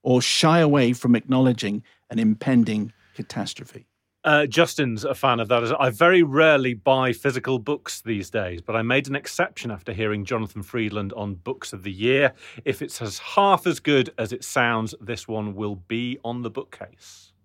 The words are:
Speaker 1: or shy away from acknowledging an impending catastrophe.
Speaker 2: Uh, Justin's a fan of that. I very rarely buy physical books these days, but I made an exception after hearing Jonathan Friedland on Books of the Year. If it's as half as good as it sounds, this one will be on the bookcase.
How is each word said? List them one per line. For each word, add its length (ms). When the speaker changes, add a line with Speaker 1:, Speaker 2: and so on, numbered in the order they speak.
Speaker 1:
or 200
shy 380
away 340
from 220
acknowledging 680
an 100
impending 720
catastrophe. 720
Speaker 2:
Uh, 200
Justin's 580
a 100
fan 280
of 80
that. 300
I 100
very 340
rarely 500
buy 380
physical 480
books 420
these 280
days, 320
but 120
I 80
made 280
an 80
exception 520
after 220
hearing 320
Jonathan 400
Friedland 500
on 220
Books 380
of 100
the 80
Year. 400
If 180
it's 200
as 180
half 480
as 140
good 360
as 140
it 140
sounds, 560
this 260
one 280
will 200
be 480
on 180
the 80
bookcase. 840